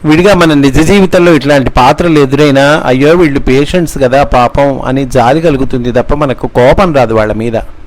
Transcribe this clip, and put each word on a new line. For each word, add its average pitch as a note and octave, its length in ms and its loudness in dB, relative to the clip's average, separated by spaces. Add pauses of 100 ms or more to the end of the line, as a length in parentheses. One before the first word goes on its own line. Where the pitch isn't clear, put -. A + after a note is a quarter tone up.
విడిగా F3 300 2
మన E3 200 2
నిజ C#3 260 2
జీవితంలో F3 540 2
ఇట్లాంటి C#3 360 0
పాత్రలు D3+ 480 0
ఎదురైనా, C#3 680 2
"అయ్యో C3+ 280 2
వీళ్ళు D3 260 0
పేషెంట్స్ C#3+ 580 -2
కదా C3 260 2
పాపం" C3 560 -2
అని C3 240 -4
జాలి B2+ 360 0
కలుగుతుంది C3 520 -2
తప్ప A#2+ 220 -2
మనకు C#3 320 -4
కోపం D#3 480 0
రాదు A#2 200 0
వాళ్ళ G#2+ 180 0
మీద. A2+ 240 -6 (300)